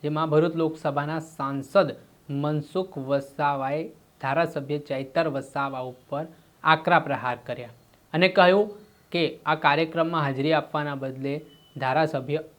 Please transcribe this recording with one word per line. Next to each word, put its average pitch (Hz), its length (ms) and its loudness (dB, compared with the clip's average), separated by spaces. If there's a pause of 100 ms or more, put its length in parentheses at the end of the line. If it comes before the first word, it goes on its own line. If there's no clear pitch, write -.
જેમાં 151 260 -2
ભરૂચ 160 260 4
લોકસભાના 156 640 -2
સાંસદ 139 760 0 (340)
મનસુખ 147 680 -4
વસાવાએ 139 920 -2 (320)
ધારાસભ્ય 147 560 0
ચૈતર 139 500 -2
વસાવા 135 520 -4
ઉપર 127 460 -8 (380)
આકરા 156 360 6
પ્રહાર 123 460 -4
કર્યા 120 240 -10 (440)
અને 170 140 4
કહ્યું 190 440 4 (400)
કે 156 340 -2
આ 156 100 2
કાર્યક્રમમાં 160 680 0
હાજરી 139 320 0
આપવાના 147 420 -2
બદલે 135 460 -6 (360)
ધારાસભ્ય 143 680 0 (160)